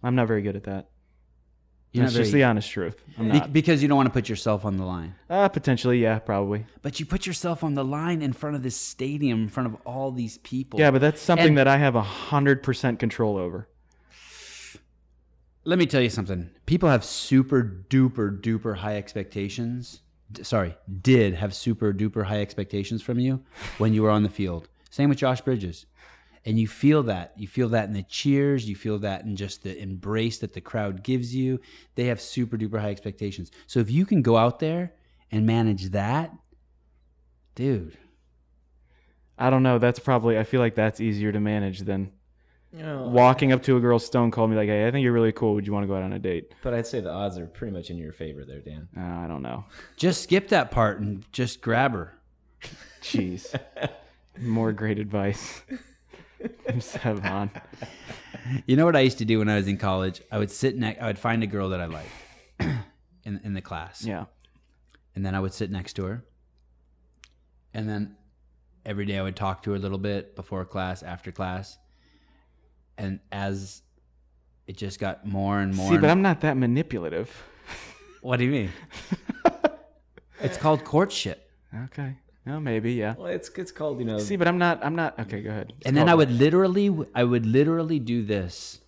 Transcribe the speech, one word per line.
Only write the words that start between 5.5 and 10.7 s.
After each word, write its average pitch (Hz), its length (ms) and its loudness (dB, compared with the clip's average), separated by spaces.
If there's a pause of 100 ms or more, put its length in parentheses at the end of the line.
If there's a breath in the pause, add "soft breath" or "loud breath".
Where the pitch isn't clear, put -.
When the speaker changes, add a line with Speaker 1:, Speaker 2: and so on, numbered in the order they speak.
Speaker 1:
yeah, 110 180 2
probably. 104 460 -2 (160)
Speaker 2:
But - 180 -8
you 156 60 -6
put 185 200 -4
yourself 170 380 -4
on 151 100 0
the 139 120 -2
line 156 360 -2
in 135 120 -2
front 147 240 -6
of 131 60 -6
this 127 120 -4
stadium, 131 680 -2
in 107 40 -4
front 120 260 -4
of 107 120 -14
all 131 260 -6
these 117 280 -6
people. - 420 -8